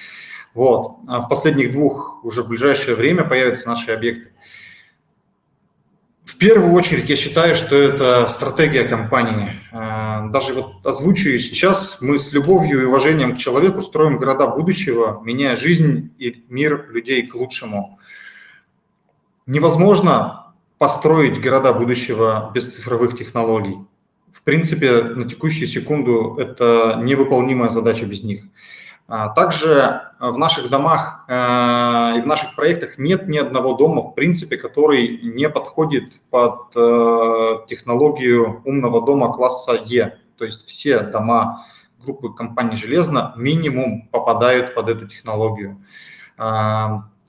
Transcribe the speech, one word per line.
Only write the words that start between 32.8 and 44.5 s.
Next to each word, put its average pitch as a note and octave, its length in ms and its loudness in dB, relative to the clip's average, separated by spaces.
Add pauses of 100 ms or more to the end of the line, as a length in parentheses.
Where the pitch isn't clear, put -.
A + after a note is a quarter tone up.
нет E3 300 -2
ни D3+ 100 -2
одного B2+ 360 -2
дома, C#3 280 2
в - 140 -16
принципе, E3 420 -2
который B2 640 2
не A#2+ 280 -4
подходит - 800 -4
под, A#2+ 460 0
э, A#2 920 2
технологию A#2+ 1000 0
умного B2 400 0
дома C3+ 280 2
класса B2 400 0 (120)
Е. A2+ 320 0 (200)
То A#2 80 -8
есть - 220 -12
все C3+ 320 0
дома A2 640 -2 (400)
группы B2 280 -10
компании A#2 420 -6
«Железно» C3 600 -2
минимум C3 760 -2
попадают B2 640 0